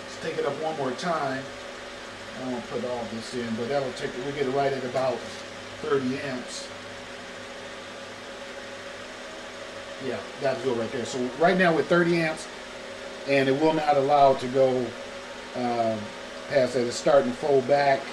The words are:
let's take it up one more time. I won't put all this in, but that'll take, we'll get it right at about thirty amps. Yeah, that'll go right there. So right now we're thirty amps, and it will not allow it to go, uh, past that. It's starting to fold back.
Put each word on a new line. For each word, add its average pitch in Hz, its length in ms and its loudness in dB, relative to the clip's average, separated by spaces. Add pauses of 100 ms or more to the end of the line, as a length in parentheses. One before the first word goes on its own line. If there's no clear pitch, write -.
let's - 180 -12
take 160 160 -4
it 156 80 0
up 139 160 0
one 156 160 -2
more 131 140 -2
time. 139 500 -2 (1000)
I 127 80 -4
won't 117 180 -6
put 123 140 -4
all 123 300 -4
this 113 200 -8
in, 117 220 -4
but 120 140 -4
that'll 139 240 0
take, 139 180 -6 (140)
we'll 139 80 -4
get 139 140 0
it 131 40 0
right 139 220 2
at 127 100 -4
about 127 340 0 (640)
thirty 135 380 0
amps. 127 480 -8 (3500)
Yeah, 117 140 -4 (220)
that'll 131 240 0
go 127 160 2
right 110 100 -4
there. 120 140 -4
So 131 140 -4 (200)
right 180 180 6
now 180 160 6
we're 147 100 4
thirty 170 360 4
amps, 160 260 -2 (840)
and 139 180 6
it 135 140 4
will 156 120 6
not 147 220 4
allow 139 380 8
it - 80 2
to 127 60 -2
go, 127 380 6 (680)
uh, 117 420 2 (520)
past 131 240 4
that. 123 120 4
It's 120 120 -2
starting 135 340 6
to 117 60 -4
fold 139 320 6
back. 139 320 6 (120)